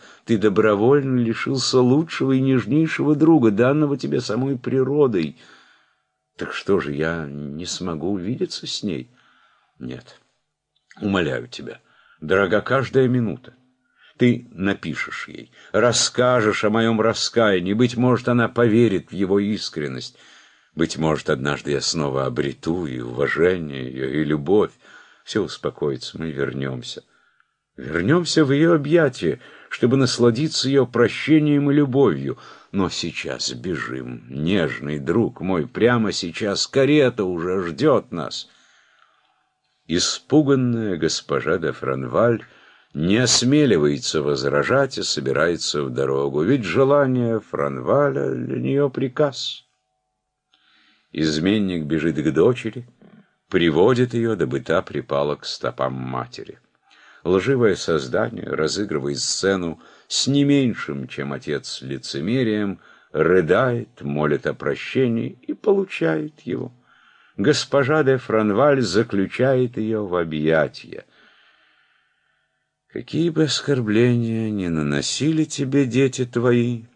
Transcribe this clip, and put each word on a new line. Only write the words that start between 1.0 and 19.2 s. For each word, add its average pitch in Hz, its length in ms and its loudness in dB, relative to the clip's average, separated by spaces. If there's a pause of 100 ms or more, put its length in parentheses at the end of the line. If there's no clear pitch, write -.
лишился 127 600 0
лучшего 135 520 2
и 131 80 2
нежнейшего 135 760 2
друга, 147 340 6
данного 139 480 2
тебе 143 220 -2
самой 131 360 -2
природой. 127 800 0 (1000)
Так - 160 -10
что 95 280 0
же, 71 140 -6
я 80 320 -4
не 73 400 -10
смогу 87 460 -6
увидеться 127 540 -6
с - 160 -8
ней? 73 280 -6 (680)
Нет. 64 420 -14 (800)
Умоляю 78 480 -2
тебя, 60 320 -14 (400)
дорога 95 400 2
каждая 127 480 2
минута. 117 460 -2 (600)
Ты 120 360 2
напишешь - 760 -6
ей, - 220 -18 (220)
расскажешь 117 920 2
о 104 60 2
моём 113 300 2
раскаянии. 104 760 2
Быть 120 220 2
может, 123 320 2
она 120 200 2
поверит 113 640 2
в - 20 -20
его 95 280 0